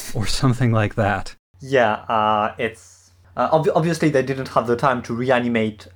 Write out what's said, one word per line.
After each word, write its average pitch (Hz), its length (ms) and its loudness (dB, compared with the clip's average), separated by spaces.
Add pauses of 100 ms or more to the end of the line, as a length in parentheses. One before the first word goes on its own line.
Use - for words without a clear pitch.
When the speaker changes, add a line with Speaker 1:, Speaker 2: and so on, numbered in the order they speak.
(140)
Speaker 1:
or 110 140 -2
<laughs> - 140 -2
something 120 300 2
like 107 240 0
that. 101 400 -2 (240)
Speaker 2:
Yeah, 127 340 2
uh, 107 640 0
it's, - 540 -10 (260)
uh, 127 140 0
ob-, 156 240 0
obviously 165 340 2
they 131 140 2
didn't 131 260 -6
have 120 180 0
the 120 100 2
time 127 260 0
to 123 100 -8
reanimate, 120 840 0